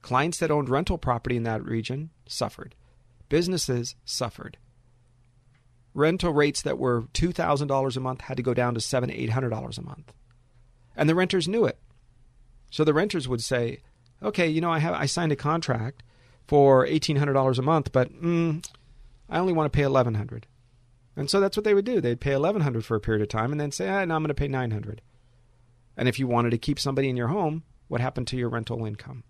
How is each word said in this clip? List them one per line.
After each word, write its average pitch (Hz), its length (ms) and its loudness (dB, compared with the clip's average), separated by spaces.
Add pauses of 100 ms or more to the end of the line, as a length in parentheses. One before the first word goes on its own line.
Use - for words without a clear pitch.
Clients 143 380 0
that 160 120 0
owned 147 200 2
rental 147 260 0
property 127 400 -2
in 117 60 -2
that 110 220 -2
region 127 460 -4 (160)
suffered. - 480 -8 (540)
Businesses 147 760 -2
suffered. - 520 -8 (1400)
Rental 165 400 2
rates 147 300 2
that 135 160 -2
were 120 340 0
two 175 200 0
thousand 147 360 0
dollars 135 280 0
a 131 40 -4
month 127 220 -6
had 127 160 -6
to 123 40 -4
go 123 120 0
down 123 200 2
to 113 60 -4
seven, 127 300 -2
eight 120 200 -4
hundred 127 200 0
dollars 120 260 -6
a - 60 -10
month. - 320 -16 (840)
And 147 120 2
the 160 60 4
renters 180 340 0
knew 208 180 2
it. - 120 -2 (920)
So - 140 0
the 151 100 4
renters 165 340 0
would 120 140 -4
say, 120 400 -2 (400)
"Okay, 190 260 0
you 156 120 2
know, 170 100 0
I 160 80 0
have, 165 160 0
I - 120 -2
signed 156 260 0
a 143 40 0
contract 139 680 -2 (440)
for 135 400 8
eighteen 151 300 0
hundred 143 180 2
dollars 131 240 4
a 131 40 -2
month, 151 300 2
but, 127 200 2
mm, 165 520 0 (640)
I - 100 -2
only 185 140 2
wanna 156 180 2
pay 147 120 2
eleven 131 320 4
hundred." 113 320 -6 (680)
And 143 140 -6
so 196 120 2
that's 196 160 2
what 208 80 -2
they 214 100 6
would 202 100 4
do. 233 160 0
They'd 120 200 0
pay 139 120 0
eleven 165 300 2
hundred 120 240 -2
for 117 100 0
a 104 40 0
period 107 220 0
of 104 60 -2
time 110 240 -2
and 151 80 -4
then 147 100 -4
say, 185 180 -4
"Ah, 196 180 0
no, 165 100 0
I'm 156 60 0
gonna 151 120 0
pay 147 140 -2
nine 131 220 -2
hundred." 107 320 -8 (960)
And 123 120 0
if 120 100 -2
you 131 80 -2
wanted 117 240 2
to 117 80 0
keep 139 200 -4
somebody 135 320 0
in 127 60 -2
your 120 120 -2
home, 165 360 -2 (240)
what 123 120 -4
happened 127 280 -4
to 131 80 -6
your 120 120 -2
rental 113 380 -6
income? 113 440 -12